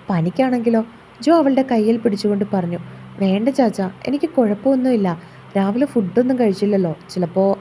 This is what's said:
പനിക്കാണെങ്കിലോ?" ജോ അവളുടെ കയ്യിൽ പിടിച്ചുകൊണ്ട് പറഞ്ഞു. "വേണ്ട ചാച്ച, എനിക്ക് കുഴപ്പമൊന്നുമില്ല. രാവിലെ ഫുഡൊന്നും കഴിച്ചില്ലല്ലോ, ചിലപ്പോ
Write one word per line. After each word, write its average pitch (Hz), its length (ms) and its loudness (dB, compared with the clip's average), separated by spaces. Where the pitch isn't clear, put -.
പനിക്കാണെങ്കിലോ?" 226 760 0
ജോ 294 140 2
അവളുടെ 269 280 2
കയ്യിൽ 226 340 2
പിടിച്ചുകൊണ്ട് 208 480 -2
പറഞ്ഞു. 175 340 -2
"വേണ്ട 202 320 0
ചാച്ച, 240 320 2
എനിക്ക് 285 260 -2
കുഴപ്പമൊന്നുമില്ല. 240 800 2
രാവിലെ 202 340 0
ഫുഡൊന്നും 247 520 0
കഴിച്ചില്ലല്ലോ, 196 560 0
ചിലപ്പോ 180 340 -2